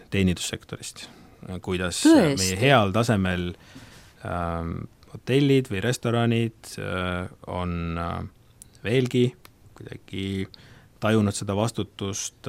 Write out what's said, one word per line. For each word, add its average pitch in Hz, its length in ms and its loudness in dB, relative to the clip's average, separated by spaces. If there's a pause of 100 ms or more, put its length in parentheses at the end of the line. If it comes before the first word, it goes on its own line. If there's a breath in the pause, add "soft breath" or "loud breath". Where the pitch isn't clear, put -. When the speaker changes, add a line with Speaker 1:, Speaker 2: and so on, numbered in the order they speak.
(140)
Speaker 1:
teenindussektorist, - 920 -2 (580 loud breath)
kuidas 90 400 -2
Speaker 2:
Tõesti? 220 380 6
Speaker 1:
meie 92 180 2
heal 117 340 4
tasemel, 95 580 0 (760 loud breath)
ähm, 85 540 -6 (320)
hotellid 135 600 2
või 95 120 -4
restoranid, 117 880 0 (100)
äh, 92 460 -4 (180)
on, 90 300 -4 (220)
äh, 87 260 -6 (600)
veelgi 123 440 2 (500)
kuidagi 98 680 -8 (500 loud breath)
tajunud 107 360 4
seda 101 200 -4
vastutust, 101 960 -4